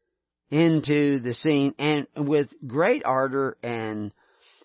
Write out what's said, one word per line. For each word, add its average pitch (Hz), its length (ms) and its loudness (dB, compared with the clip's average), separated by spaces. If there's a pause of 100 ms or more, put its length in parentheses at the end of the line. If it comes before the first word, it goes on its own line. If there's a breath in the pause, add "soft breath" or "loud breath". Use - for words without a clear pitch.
(500)
into 147 680 2
the 120 140 -6
scene, 143 440 0
and 147 280 0 (100)
with 147 320 0 (180)
great 151 380 0
ardor 131 580 -2
and, 110 520 -6 (500 soft breath)